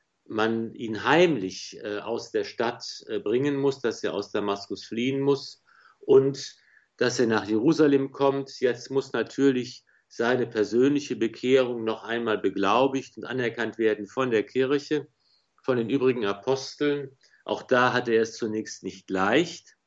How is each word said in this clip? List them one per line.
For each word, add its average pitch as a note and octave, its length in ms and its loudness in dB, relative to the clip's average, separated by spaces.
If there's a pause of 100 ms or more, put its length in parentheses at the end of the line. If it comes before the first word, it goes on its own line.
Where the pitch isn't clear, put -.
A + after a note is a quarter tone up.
(280)
man A2+ 480 -2
ihn G#2+ 300 -8
heimlich, C3 760 2
äh, G#2 180 -6
aus A2+ 320 -8
der G#2+ 120 0
Stadt, - 640 -6
äh, G#2+ 120 -4
bringen B2+ 360 0
muss, C#3 240 0
dass A2+ 240 -4
er F2 100 -2
aus G2+ 180 -6
Damaskus G2+ 520 -4
fliehen C3 380 -4
muss C#3 420 -2 (360)
und C3+ 580 2 (400)
dass B2 220 0
er B2 80 4
nach G#2+ 200 0
Jerusalem C3+ 640 4
kommt. C#3 480 -2
Jetzt B2 320 -2
muss C3+ 220 -2
natürlich B2 720 0 (240)
seine A#2+ 360 0
persönliche B2 680 2
Bekehrung A#2+ 720 0
noch A2 180 -4
einmal A#2 340 -2
beglaubigt G#2 760 0
und G#2 80 -12
anerkannt A#2 540 -4
werden G#2+ 300 0
von C3 220 -2
der A2 140 2
Kirche, C#3 640 -2 (560)
von B2+ 140 0
den A2+ 120 -2
übrigen B2 360 2
Aposteln. C3+ 880 -2 (300)
Auch - 180 -4
da B2 300 4
hat B2 160 0
er A2+ 120 4
es A2 140 -2
zunächst A2 480 -6
nicht - 260 -12
leicht. G#2+ 600 0 (160)